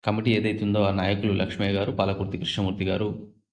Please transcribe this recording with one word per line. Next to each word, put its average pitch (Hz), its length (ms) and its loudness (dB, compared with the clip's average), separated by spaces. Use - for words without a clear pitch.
కమిటీ 110 260 0
ఏదైతే 104 340 2
ఉందో 104 180 4
ఆ 98 80 4
నాయకులు 98 420 2
లక్ష్మయ్య 98 400 0
గారు, 98 200 0
పాలకుర్తి 98 460 -2
కృష్ణమూర్తి 95 460 -2
గారు 104 480 -4